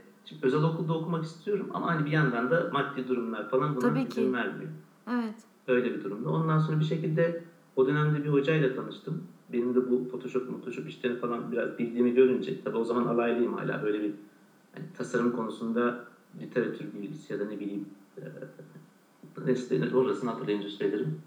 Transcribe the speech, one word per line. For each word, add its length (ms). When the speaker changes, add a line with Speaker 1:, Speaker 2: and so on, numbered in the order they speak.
Speaker 1:
şimdi 220
özel 160
okulda 360
okumak 260
istiyorum 500
ama 120
hani 200
bir 40
yandan 400
da 220
maddi 360
durumlar 420
falan 260
buna 120
Speaker 2:
Tabii 120
Speaker 1:
izin 100
Speaker 2:
ki. 60
Speaker 1:
vermiyor. 380
Speaker 2:
Evet. 240
Speaker 1:
Öyle 280
bir 100
durumda. 260
Ondan 280
sonra 220
bir 40
şekilde 600
o 100
dönemde 380
bir 40
hocayla 460
tanıştım. 480
Benim 220
de 160
bu 180
Photoshop, 420
Photoshop 380
işlerini 300
falan 340
biraz 260
bildiğimi 360
görünce, 500
tabii 120
o 80
zaman 220
alaylıyım 480
hala, 280
böyle 200
bir, 100
hani 100
tasarım 380
konusunda 680
literatür 540
bilgisi 380
ya 80
da 40
ne 160
bileyim, 280
eee, 60
neyse, 500
orasını 340
hatırlayınca 380
söylerim. 580